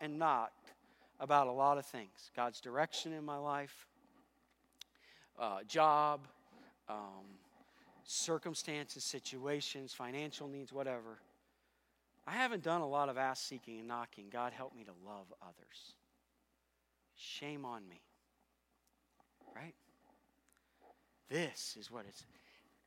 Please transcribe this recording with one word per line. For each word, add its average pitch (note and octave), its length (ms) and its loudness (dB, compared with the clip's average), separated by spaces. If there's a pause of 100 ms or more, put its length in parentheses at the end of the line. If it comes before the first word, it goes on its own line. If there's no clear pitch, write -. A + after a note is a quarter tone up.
and D3+ 180 -2
knocked C3 540 2 (460)
about C#3+ 280 8
a B2 40 2
lot C#3 260 8
of C#3 80 -2
things. - 500 -10
God's A#2+ 240 0
direction D3+ 540 0
in D#3 100 -4
my D3 140 -4
life, C#3+ 500 -4 (1500)
uh, G2+ 260 0
job, D3 640 6 (640)
um, G2 340 -6 (800)
circumstances, D3+ 1000 -2
situations, C#3 880 -4
financial C#3+ 560 -6
needs, C#3 240 -10
whatever. A#2+ 460 -4 (1080)
I D#3 60 -4
haven't A#3 280 2
done E3 200 4
a D3+ 60 0
lot C#3+ 200 4
of B2+ 100 -2
ask, C3 300 2
seeking, A#2 320 -10
and A2+ 80 -10
knocking. A#2 420 -6
God, A#2+ 220 -2
help C3 240 -10
me A2+ 80 -16
to G2+ 80 -16 (160)
love G2+ 200 -12 (140)
others. - 520 -20 (1200)
Shame C#3+ 480 -8
on A#2 240 -8
me. F2 140 -18 (1500)
Right? D3+ 200 -12 (1500)
This - 500 -4
is G#2 100 -14
what A2+ 200 -12
it's, - 160 -18 (600)